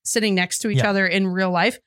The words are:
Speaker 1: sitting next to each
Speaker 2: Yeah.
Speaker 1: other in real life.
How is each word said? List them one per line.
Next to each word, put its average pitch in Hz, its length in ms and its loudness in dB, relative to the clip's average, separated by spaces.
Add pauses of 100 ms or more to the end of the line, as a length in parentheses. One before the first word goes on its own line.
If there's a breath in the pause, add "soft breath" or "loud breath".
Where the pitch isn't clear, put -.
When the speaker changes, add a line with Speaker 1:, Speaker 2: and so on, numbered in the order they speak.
Speaker 1:
sitting 214 320 0
next 180 240 0
to 226 100 -4
each 139 100 2
Speaker 2:
Yeah. 208 100 2
Speaker 1:
other 196 160 0
in 190 220 0
real 185 240 -2
life. 180 360 0